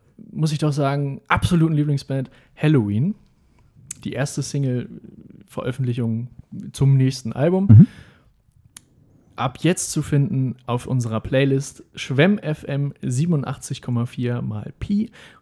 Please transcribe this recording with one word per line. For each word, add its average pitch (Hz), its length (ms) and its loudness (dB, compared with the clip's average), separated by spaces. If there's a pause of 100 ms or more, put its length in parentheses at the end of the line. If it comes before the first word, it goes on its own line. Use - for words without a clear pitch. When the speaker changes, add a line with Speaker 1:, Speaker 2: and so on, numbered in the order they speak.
(320)
Speaker 1:
muss 151 200 -2
ich 151 80 -4
doch 151 140 0
sagen, 139 540 -2
absoluten 165 460 2
Lieblingsband 139 560 -2 (240)
Helloween. 135 640 2 (880)
Die - 100 -8
erste 135 300 -4
Single-Veröffentlichung 123 1800 -6 (440)
zum 135 260 2
nächsten 131 360 0
Album. 180 360 0
Speaker 2:
Mhm. 147 180 12 (1500)
Speaker 1:
Ab 127 260 -4
jetzt 175 300 0
zu 156 100 -2
finden 135 540 0 (100)
auf 120 200 -4
unserer 117 360 -2
Playlist 135 600 -2 (120)
Schwemm 165 440 2
F 151 260 -6
M 143 360 -4
siebenundachtzig 135 800 -2
Komma 120 240 -2
vier 120 360 -6
mal 110 380 -8
Pi, 208 320 -2 (300)